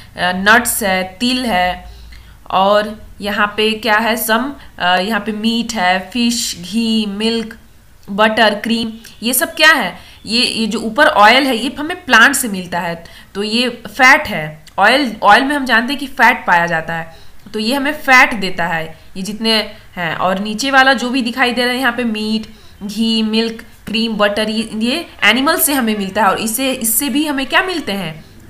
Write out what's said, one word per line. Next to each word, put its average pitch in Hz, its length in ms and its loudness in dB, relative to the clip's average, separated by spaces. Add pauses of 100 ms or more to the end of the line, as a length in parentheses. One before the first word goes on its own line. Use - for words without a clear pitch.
(180)
नट्स 196 680 2
है, 185 360 -2
तिल 254 260 0
है, 180 400 0 (640)
और 208 520 2 (200)
यहाँ 208 360 -2
पे 220 140 2
क्या 214 260 0
है, 226 200 0
सम, 233 360 0 (260)
अ, 180 180 2
यहाँ 208 220 -2
पे 220 120 -6
मीट 226 420 -2
है, 185 360 0
फिश, 233 520 -2
घी, 220 440 -2
मिल्क, 220 520 -4 (520)
बटर, 214 460 2
क्रीम, 226 360 -2 (320)
ये 254 100 0
सब 330 220 -2
क्या 311 160 6
है? 214 260 0 (280)
ये, 233 160 0
ये 226 240 -2
जो 208 140 -2
ऊपर 220 260 0
ऑयल 226 380 6
है 262 140 0
ये 247 220 -4
हमें 349 260 -8
प्लांट 254 300 4
से 247 120 -2
मिलता 180 320 -6
है, 170 240 -6 (320)
तो 202 80 -4
ये 233 260 0
फैट 269 580 2
है। 156 380 -8 (140)
ऑयल, 233 440 4
ऑयल 214 200 6
में 285 120 -2
हम 269 100 -2
जानते 240 280 0
हैं 269 60 -6
कि 269 80 -8
फैट 247 400 2
पाया 170 180 4
जाता 165 280 -4
है, 165 220 -10 (380)
तो 214 60 -4
ये 226 160 0
हमें 285 180 -2
फैट 269 400 4
देता 180 340 -4
है, 165 320 -6 (180)
ये 190 60 -8
जितने 214 520 -2 (200)
हैं। 170 200 -4
और 190 240 0
नीचे 214 320 -4
वाला 269 220 6
जो 247 160 -2
भी 262 120 0
दिखाई 240 320 0
दे 247 100 0
रहा 247 100 2
है 247 60 -2
यहाँ 247 140 0
पे 247 100 -2
मीट, 214 520 -4 (280)
घी, 220 400 0
मिल्क, 226 420 -2 (200)
क्रीम, 220 280 -2
बटर, 208 360 0
ये, 220 240 -4
ये 247 340 -2 (160)
एनिमल 269 340 2
से - 160 0
हमें 220 240 0
मिलता 196 260 -2
है 196 60 4
और 175 80 2
इससे, 262 360 -2
इससे 247 360 -2
भी 294 160 0
हमें 277 200 -4
क्या 349 180 2
मिलते 339 280 -6
हैं? 170 340 -8 (240)